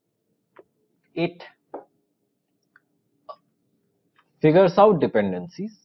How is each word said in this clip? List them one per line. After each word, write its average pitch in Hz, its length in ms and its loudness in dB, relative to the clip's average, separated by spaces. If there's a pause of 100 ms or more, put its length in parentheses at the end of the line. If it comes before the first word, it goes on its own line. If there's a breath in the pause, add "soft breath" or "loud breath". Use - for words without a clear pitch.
(1120)
it 170 300 -8 (3000)
figures 170 360 2
out 202 240 4
dependencies. 185 840 -6